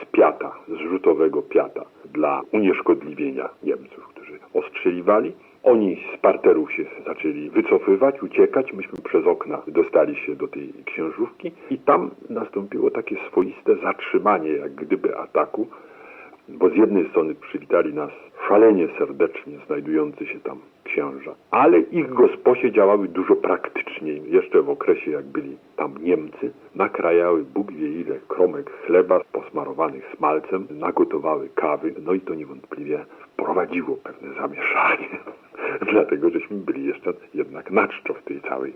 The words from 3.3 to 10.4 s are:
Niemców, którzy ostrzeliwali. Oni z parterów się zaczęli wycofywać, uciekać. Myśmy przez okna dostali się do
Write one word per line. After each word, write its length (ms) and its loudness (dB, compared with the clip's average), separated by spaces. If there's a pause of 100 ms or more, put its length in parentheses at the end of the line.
Niemców, 440 -6
którzy 320 -20 (140)
ostrzeliwali. 800 0 (300)
Oni 340 2 (180)
z 60 -18
parterów 500 4
się 140 -4 (200)
zaczęli 440 -6
wycofywać, 720 4
uciekać. 500 2
Myśmy 300 -12
przez 240 2
okna 400 0
dostali 480 2
się 200 -6
do 120 -4